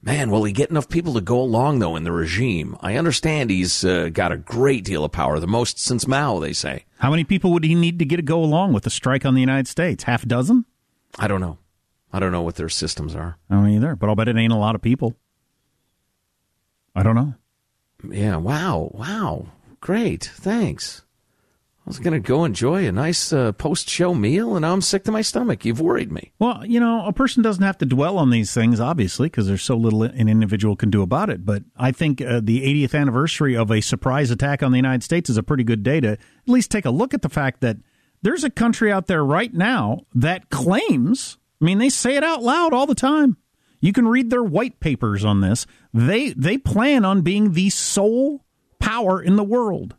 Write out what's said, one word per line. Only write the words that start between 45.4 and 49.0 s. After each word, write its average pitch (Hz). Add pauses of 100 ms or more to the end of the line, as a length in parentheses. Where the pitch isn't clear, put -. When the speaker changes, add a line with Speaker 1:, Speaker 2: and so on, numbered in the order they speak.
Speaker 2:
this. 98 (280)
They, 143
they 165
plan 247
on 190
being 196
the 185
sole 240 (360)
power 214